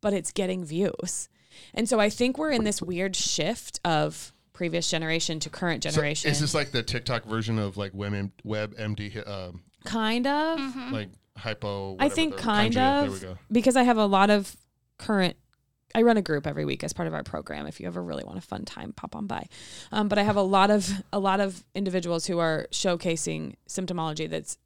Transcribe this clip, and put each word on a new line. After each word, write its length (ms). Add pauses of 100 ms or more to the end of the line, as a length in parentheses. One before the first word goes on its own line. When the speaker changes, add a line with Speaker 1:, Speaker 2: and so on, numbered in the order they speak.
Speaker 1:
but 120
it's 200
getting 320
views. 640 (460)
And 140
so 100
I 120
think 280
we're 140
in 120
this 160
weird 360
shift 680
of 480 (200)
previous 380
generation 500
to 100
current 340
Speaker 2:
So 60
Speaker 1:
generation. 400
Speaker 2:
is 100
this 140
like 180
the 100
TikTok 420
version 340
of, 180
like, 180
Web 200
M-, 180 (120)
Web 340
M 160
D, 260
um, 420 (220)
Speaker 1:
Kind 420
of. 320
Speaker 3:
Mm-hmm. 340
Speaker 2:
like, 160 (280)
hypo, 560
Speaker 1:
I 0
Speaker 2:
whatever 220
Speaker 1:
think 220
Speaker 2:
the 60
Speaker 1:
kind 320
Speaker 2:
country 340
is? 60
Speaker 1:
of, 60
Speaker 2:
There 100
we 40
go. 60 (100)
Speaker 1:
because 260
I 80
have 120
a 100
lot 240
of 260 (420)
current, 380 (580)
I 80
run 140
a 60
group 240
every 180
week 200
as 80
part 160
of 60
our 80
program. 440
If 140
you 60
ever 160
really 220
want 140
a 40
fun 220
time, 280
pop 240
on 100
by. 200 (460)
Um, 160
but 100
I 60
have 120
a 60
lot 280
of, 200 (220)
a 80
lot 200
of 240 (100)
individuals 520
who 140
are 320
showcasing 840 (140)
symptomology 600
that's 380